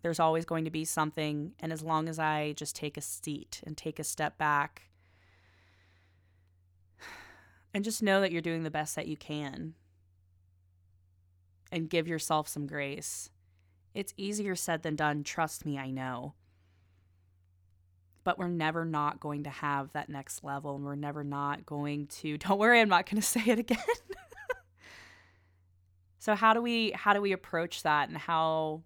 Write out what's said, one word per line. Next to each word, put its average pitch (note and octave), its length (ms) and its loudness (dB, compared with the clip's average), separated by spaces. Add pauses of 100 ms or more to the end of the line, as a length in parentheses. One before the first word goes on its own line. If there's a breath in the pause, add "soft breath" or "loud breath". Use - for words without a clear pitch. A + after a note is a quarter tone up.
there's E3+ 180 -2
always D#3+ 240 4
going D#3+ 220 -2
to D#3 60 -4
be D#3+ 120 -4
something. D3+ 760 -2
And D#3+ 100 -4
as D#3 100 -6
long D#3+ 280 0
as D#3+ 100 -6
I D3+ 380 0
just - 180 -6
take D3+ 220 -6
a D3 40 -8
seat - 640 -8
and D#3 120 -8
take - 220 -8
a D3+ 40 -6
step - 340 -4
back D3 520 0 (2750 loud breath)
and G3+ 120 0
just A3 180 -2
know G3 160 6
that F#3 140 4
you're E3+ 80 0
doing E3 220 0
the D#3 60 -2
best D3+ 280 -2
that - 100 -4
you D#3 80 -4
can D3+ 600 -8 (2000)
and E3 180 -4
give E3 200 0
yourself D#3 400 0
some D3 180 -6
grace. C#3+ 600 -8 (640)
It's G3 240 -6
easier G3+ 380 -2
said E3 280 -2
than D#3 140 -2
done. D3 260 2
Trust - 420 -4
me, C#3+ 140 -4
I C3 100 -6
know. C3 440 -6 (1900)
But F3 120 2
we're F3 120 -2
never E3 340 0
not D3+ 360 0
going D3 240 -4
to D3 60 -6
have C#3 440 -2
that D3 160 -6
next - 340 -10
level, C#3+ 320 -6
and C#3+ 80 -6
we're C#3+ 120 -4
never D3 280 -4
not C#3+ 420 -4
going D3 420 -4
to, D3+ 300 -6
<laughs> - 20 -6
don't G3 200 2
worry, A#3 220 8
I'm G#3+ 80 6
not F3+ 200 6
gonna G#3 120 2
say A3 240 2
it A3+ 140 6
again. A3+ 200 2
<laughs> - 80 -4 (2250 loud breath)
So G#3 160 2
how A3 180 8
do A#3 80 4
we, A#3 300 2
how - 200 2
do G3+ 80 6
we G3+ 140 2
approach F3 500 -4
that, D3+ 240 4
and - 100 -8
how D#3+ 680 2